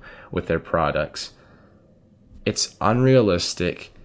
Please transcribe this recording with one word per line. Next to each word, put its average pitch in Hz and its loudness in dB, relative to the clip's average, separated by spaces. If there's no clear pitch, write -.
with 87 -6
their 82 0
products. 76 -2
It's - -4
unrealistic, 110 2